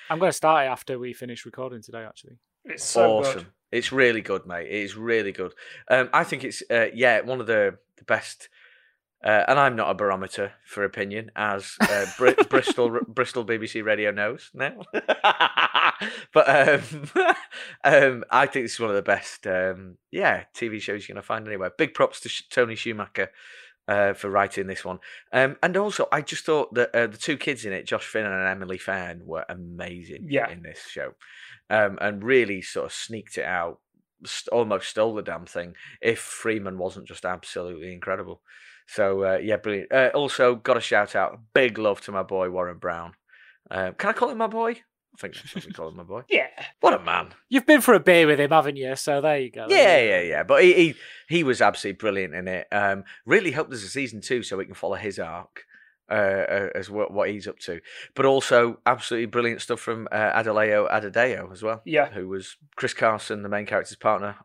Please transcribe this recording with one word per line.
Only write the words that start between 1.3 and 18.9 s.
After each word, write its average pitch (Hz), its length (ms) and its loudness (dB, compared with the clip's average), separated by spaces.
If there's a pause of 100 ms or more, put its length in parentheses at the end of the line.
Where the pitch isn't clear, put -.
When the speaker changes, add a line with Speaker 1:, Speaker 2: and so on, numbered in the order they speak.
Speaker 1:
recording 123 360 -12
today, 113 220 -14
actually. - 320 -20 (300)
Speaker 2:
It's - 180 -10
so 113 340 6
Speaker 3:
Awesome. 110 200 0
Speaker 2:
good. 87 80 -14 (260)
Speaker 3:
It's 117 180 -2
really 123 300 4
good, 98 260 -6
mate. 85 220 -10
It 90 60 -8 (100)
is 98 120 -12
really 110 360 -2
good. 92 200 -8 (380)
Um, 127 220 4
I 160 100 4
think 139 220 -6
it's, 110 260 -10
uh, 117 240 4
yeah, 117 280 2
one 127 180 -6
of 110 80 -8
the, 104 300 2 (180)
the - 80 -20
best. - 440 -4 (760)
Uh, 107 240 4
and 135 100 4
I'm 135 180 4
not 95 140 -2
a 98 40 0
barometer 98 580 -4 (120)
for - 200 -6
opinion, 101 500 -6
as, 101 460 -4
uh, 101 260 2 (100)
Bri-, - 260 6
Speaker 2:
<laughs> - 60 2
Speaker 3:
Bristol, 120 600 0
Bristol 120 360 -4
B 113 120 -2
B 110 100 -6
C 110 160 -8
Radio 104 300 0
knows 104 420 -4
now. 147 280 -8 (100)
<laughs> - 680 0 (680)
But, - 160 8 (200)
um, 147 460 0
<laughs> 359 200 4 (500)
um, 139 460 6
I 131 160 6
think 135 200 -2
this - 80 -8
is - 60 -8
one 113 100 0